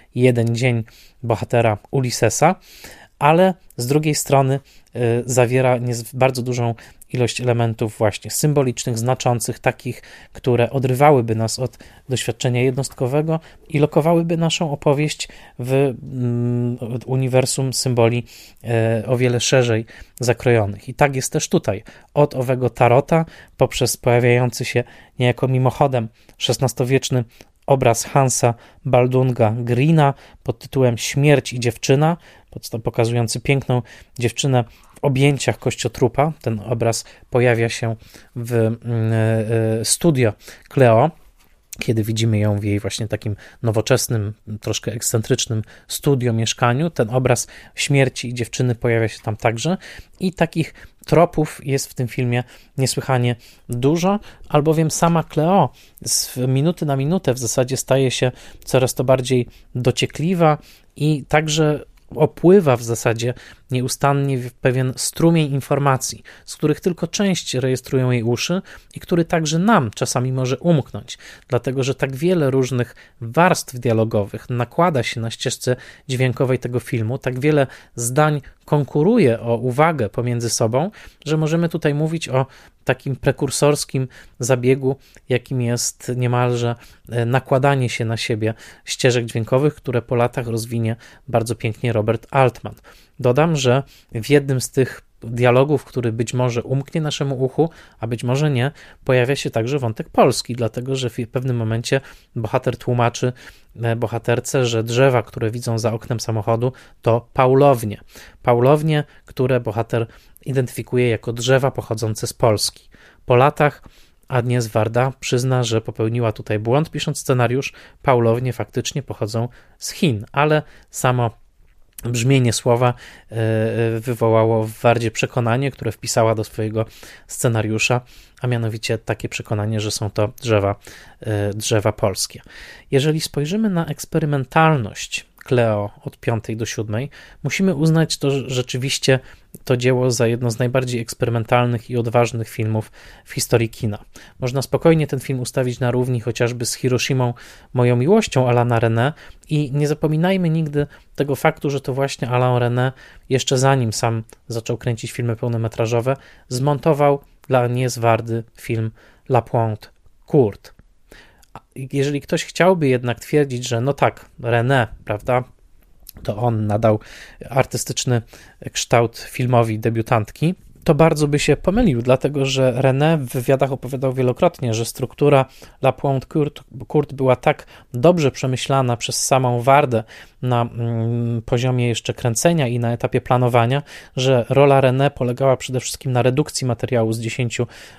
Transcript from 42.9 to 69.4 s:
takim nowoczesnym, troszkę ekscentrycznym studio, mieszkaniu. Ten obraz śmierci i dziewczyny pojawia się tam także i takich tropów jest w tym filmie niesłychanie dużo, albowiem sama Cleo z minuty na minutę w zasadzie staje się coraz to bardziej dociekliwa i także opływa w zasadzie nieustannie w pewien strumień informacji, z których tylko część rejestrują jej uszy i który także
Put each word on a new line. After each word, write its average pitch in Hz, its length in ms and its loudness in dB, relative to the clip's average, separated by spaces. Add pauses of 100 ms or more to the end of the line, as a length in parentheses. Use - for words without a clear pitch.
takim 104 280 -6 (260)
nowoczesnym, 110 720 0 (260)
troszkę 110 320 -6
ekscentrycznym 113 720 -2 (260)
studio, 123 440 0
mieszkaniu. 120 580 0
Ten 110 200 -2
obraz 127 360 0 (280)
śmierci 135 540 0
i 123 60 -8
dziewczyny 120 400 -2
pojawia 113 340 0
się - 100 -10
tam 107 180 -6
także 117 400 -2 (440)
i 185 120 -2
takich - 420 -2 (320)
tropów 156 580 2
jest 135 260 -4
w - 40 -20
tym 127 140 -4
filmie 123 360 -2 (340)
niesłychanie 123 580 0 (320)
dużo, 165 520 0 (280)
albowiem 156 420 2
sama 165 340 2
Cleo 160 480 2 (320)
z - 320 -4 (120)
minuty 151 380 0
na 139 100 0
minutę 139 380 0
w 127 40 -4
zasadzie 127 380 -2
staje 131 340 0
się 127 220 0 (320)
coraz 127 300 0
to 139 100 -2
bardziej 127 420 2 (280)
dociekliwa 151 840 0 (380)
i 147 320 0
także 151 560 2 (320)
opływa 156 600 4
w 117 60 -10
zasadzie 117 520 -2 (360)
nieustannie 135 680 0
w 123 140 -8
pewien 127 440 0
strumień 160 560 2
informacji, 135 720 -2 (220)
z - 120 -16
których 151 240 0
tylko 175 260 -2
część 190 480 -2
rejestrują 127 560 0
jej 120 120 0
uszy 120 400 -2 (320)
i - 60 -14
który 175 240 0
także 160 340 -2